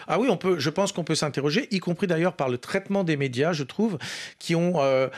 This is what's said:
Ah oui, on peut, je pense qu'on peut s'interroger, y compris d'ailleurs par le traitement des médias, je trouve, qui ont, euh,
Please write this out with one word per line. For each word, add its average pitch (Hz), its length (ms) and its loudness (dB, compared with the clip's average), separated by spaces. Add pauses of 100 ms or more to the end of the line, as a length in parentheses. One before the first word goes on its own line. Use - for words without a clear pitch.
Ah 165 140 0
oui, 262 100 2
on 175 60 4
peut, 180 240 0
je 139 100 0
pense 190 220 0
qu'on 180 120 -4
peut 151 120 0
s'interroger, 147 560 0
y 185 80 2
compris 175 260 -2
d'ailleurs 170 280 2
par 135 140 0
le 123 100 0
traitement 196 440 -2
des 165 140 2
médias, 139 360 0
je 147 120 -2
trouve, 196 340 -2 (400)
qui - 160 -2
ont, 175 220 2
euh, 135 420 4